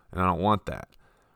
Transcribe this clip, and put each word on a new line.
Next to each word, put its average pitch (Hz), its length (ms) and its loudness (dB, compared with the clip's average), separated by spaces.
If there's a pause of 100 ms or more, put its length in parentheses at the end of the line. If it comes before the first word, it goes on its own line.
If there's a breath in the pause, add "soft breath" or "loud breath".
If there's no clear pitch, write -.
(120)
and 87 100 -2
I 92 40 2
don't 87 160 2
want 104 240 2
that." - 240 -10 (460)